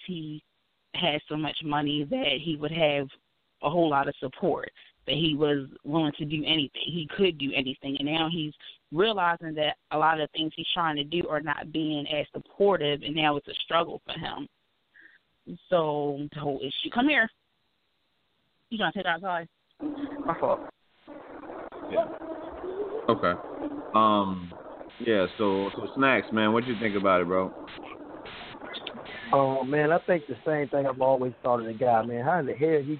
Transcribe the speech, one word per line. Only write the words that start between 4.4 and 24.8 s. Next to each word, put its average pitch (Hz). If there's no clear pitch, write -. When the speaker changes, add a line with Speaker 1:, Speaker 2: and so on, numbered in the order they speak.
Speaker 1:
that 147
he 156
was 143
willing 151
to 160
do 151
anything. 151
He 151
could 180
do 135
anything. 135
And 139
now 160
he's 156
realizing 170
that 151
a 156
lot 160
of 147
things 156
he's 160
trying 160
to 143
do 165
are 151
not 147
being 156
as 147
supportive, 147
and 147
now 151
it's 143
a -
struggle 165
for -
him. -
So 147
the 151
whole 143
issue, 143
come 254
here. 247
You 226
trying 180
to 208
take 185
our 170
toy? 175
My -
fault. -
Speaker 2:
Yeah. 330
Okay. 92
Um. 98